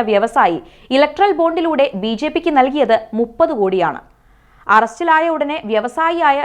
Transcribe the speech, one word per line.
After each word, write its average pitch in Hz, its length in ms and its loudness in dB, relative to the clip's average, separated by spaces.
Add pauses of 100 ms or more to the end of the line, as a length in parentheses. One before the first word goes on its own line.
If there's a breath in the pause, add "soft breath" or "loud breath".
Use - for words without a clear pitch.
(120)
വ്യവസായി 208 480 2 (380 loud breath)
ഇലക്ട്രൽ 302 420 2
ബോണ്ടിലൂടെ 330 480 0 (160)
ബി 226 180 -4
ജെ 294 140 -4
പിക്ക് 330 240 -2
നൽകിയത് 254 380 2 (220)
മുപ്പത് 294 420 -2
കോടിയാണ്. 185 400 0 (640 soft breath)
അറസ്റ്റിലായ 311 680 2
ഉടനെ 294 240 -4 (120)
വ്യവസായിയായ 285 760 0